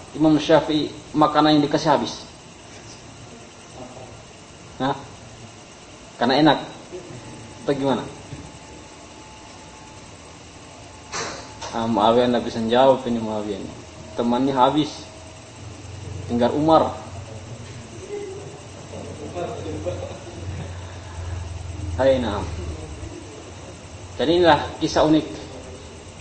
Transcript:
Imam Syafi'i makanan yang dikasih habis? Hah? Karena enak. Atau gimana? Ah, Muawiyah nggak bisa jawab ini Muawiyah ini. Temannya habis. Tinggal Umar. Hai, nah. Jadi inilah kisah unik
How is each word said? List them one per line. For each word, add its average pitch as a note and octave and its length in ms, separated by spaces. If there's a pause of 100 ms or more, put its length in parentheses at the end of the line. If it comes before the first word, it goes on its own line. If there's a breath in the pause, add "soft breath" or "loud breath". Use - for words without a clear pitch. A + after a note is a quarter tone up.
(140)
Imam D3+ 240
Syafi'i D3 560 (220)
makanan D3+ 420
yang C#3+ 80
dikasih D3+ 240
habis? A#2+ 320 (2500)
Hah? C3+ 160 (1300)
Karena C3 160
enak. D3+ 200 (1040)
Atau C#3 160
gimana? C3+ 240 (3750)
Ah, A2+ 160
Muawiyah A#2 400
nggak A#2 160
bisa A2+ 240
jawab B2+ 400
ini A#2 80
Muawiyah G#2+ 400
ini. - 160 (400)
Temannya B2+ 400
habis. C3+ 360 (1400)
Tinggal A#2+ 320
Umar. D#3 320 (4000)
Hai, C3 200
nah. G#2 240 (1800)
Jadi E3+ 240
inilah D#3+ 180 (220)
kisah D#3 240
unik D#3 200 (960)